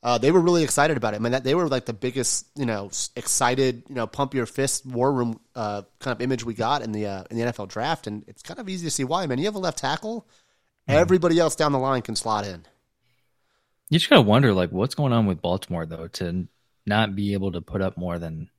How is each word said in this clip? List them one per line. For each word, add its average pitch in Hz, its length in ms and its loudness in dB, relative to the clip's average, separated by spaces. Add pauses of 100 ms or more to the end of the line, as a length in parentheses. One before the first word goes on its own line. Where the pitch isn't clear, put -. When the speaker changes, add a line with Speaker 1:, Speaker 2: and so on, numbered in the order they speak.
Speaker 1:
Uh, 120 160 2
they 127 120 4
were 180 100 6
really 170 220 4
excited 147 360 2
about 110 160 -2
it. - 20 -6
I 104 40 -6
mean, 117 120 0
that, 131 100 0
they 131 140 2
were, 175 120 0
like, 131 180 -2
the 120 80 -6
biggest, 123 600 -4
you 139 120 -4
know, 104 220 -4
s-, - 280 -8
excited, 127 720 0
you 143 80 -16
know, 117 100 -2
pump 135 280 -4
your 123 120 0
fist - 400 -4
war 127 260 0
room, 120 280 -2 (160)
uh, 104 260 -4 (160)
kind 127 160 -4
of 113 60 -10
image 123 240 -2
we 117 100 -6
got 117 280 -2
in 113 100 -8
the, 107 140 -4
uh, 98 240 -8
in 113 80 -6
the 113 40 -2
N 120 60 0
F 120 100 -6
L 101 80 -8
draft, 127 400 -4
and 104 220 -10
it's - 140 -20
kind - 180 -14
of 208 80 -12
easy 180 180 -6
to 151 60 -4
see 139 100 -2
why. 165 240 -2
Man, 131 120 -2
you 165 80 0
have 208 100 -4
a - 20 -6
left 180 200 -4
tackle, 208 500 -6 (600)
Speaker 2:
Mm-hmm. 143 120 6
Speaker 1:
everybody 175 380 4
else 160 160 2
down 151 180 2
the 139 60 2
line 131 220 0
can 110 160 -6
slot 107 300 -2
in. 87 180 -12 (1300)
Speaker 2:
You 156 80 4
just - 100 0
gotta 208 140 10
wonder, 110 320 6
like, 90 160 2
what's 104 240 -2
going 139 180 0
on 113 140 4
with 90 160 0
Baltimore 87 420 -2
though 80 240 -10
to 87 400 -6 (380)
not 104 280 2
be 101 200 -2
able 98 180 -2
to 85 80 -6
put 95 220 -4
up 92 160 -2
more 87 200 -4
than 80 300 -10 (100)